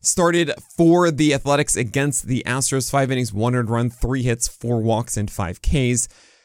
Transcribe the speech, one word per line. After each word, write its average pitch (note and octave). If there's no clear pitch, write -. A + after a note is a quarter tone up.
started E3+
for E3+
the D3
Athletics C#3+
against C#3
the B2+
Astros, C3
five C3+
innings, B2
one A2+
earned A#2
run, A#2
three B2
hits, A#2
four A#2+
walks, A2+
and G#2
five F#2
Ks. B2